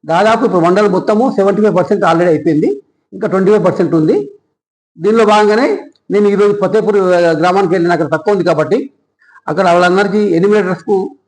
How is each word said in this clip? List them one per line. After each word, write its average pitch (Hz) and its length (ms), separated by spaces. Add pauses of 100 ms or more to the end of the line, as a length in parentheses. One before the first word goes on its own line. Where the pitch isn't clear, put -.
దాదాపు 208 400
ఇప్పుడు 180 200
మండలం 190 280
మొత్తము 214 380
సెవెంటీ 202 320
ఫైవ్ 202 140
పర్సెంట్ 185 280
already 165 240
అయిపోయింది, 160 540 (300)
ఇంకా 196 160
ట్వంటీ 190 220
ఫైవ్ 208 140
పర్సెంట్ 165 300
ఉంది. 165 220 (840)
దీనిలో 214 260
భాగంగానే 208 420 (440)
నేను 202 180
ఈరోజు 202 340
ఫతేపూర్, 202 340
ఆ, 180 340
గ్రామానికి 180 440
వెళ్ళిన, 175 180
అక్కడ 160 140
తక్కువ 160 260
ఉంది 185 120
కాబట్టి 170 460 (580)
అక్కడ 165 160
వాళ్ళందరికీ 180 540
ఎన్యూమరేటర్స్కు 196 1000 (120)